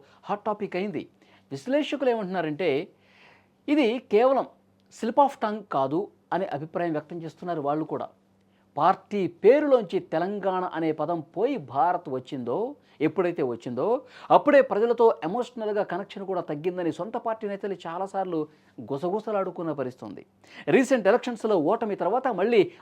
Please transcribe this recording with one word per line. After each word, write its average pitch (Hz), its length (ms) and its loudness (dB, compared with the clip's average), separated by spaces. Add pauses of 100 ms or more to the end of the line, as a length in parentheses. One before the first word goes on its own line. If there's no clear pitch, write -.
(220)
హాట్ 202 220 -6
టాపిక్ 208 320 -6
అయింది. 180 320 -6 (420)
విశ్లేషకులు 269 600 -2
ఏమంటున్నారంటే 175 800 -2 (800)
ఇది 262 300 2
కేవలం 240 480 2 (560)
slip 226 240 2
of - 200 -4
tongue 208 160 -6 (100)
కాదు 147 360 0 (240)
అనే 190 140 -2
అభిప్రాయం 160 460 -6
వ్యక్తం 151 300 -8
చేస్తున్నారు 165 380 -8
వాళ్ళు 151 240 -2
కూడా. 139 240 -8 (680)
పార్టీ 180 500 2
పేరులోంచి 247 720 4
తెలంగాణ 185 640 -2
అనే 160 280 -2
పదం 156 320 -4 (120)
పోయి 247 200 0
భారత్ 151 520 -2
వచ్చిందో, 131 640 -4 (260)
ఎప్పుడైతే 170 420 0
వచ్చిందో 131 600 -2 (280)
అప్పుడే 277 300 8
ప్రజలతో 226 540 4 (100)
ఎమోషనల్గా 208 580 -4
కనెక్షన్ 185 440 -8
కూడా 185 140 -2
తగ్గిందని 165 520 -4
సొంత 180 200 -8
పార్టీ 226 360 -6
నేతలు 196 280 -6 (100)
చాలాసార్లు 180 640 -4 (320)
గుసగుసలాడుకున్న 175 920 -4
పరిస్థితుంది. 123 540 -8 (420)
రీసెంట్ 226 400 4
ఎలక్షన్స్‌లో 226 500 2
ఓటమి 202 380 0
తర్వాత 233 320 -2
మళ్ళీ 202 540 2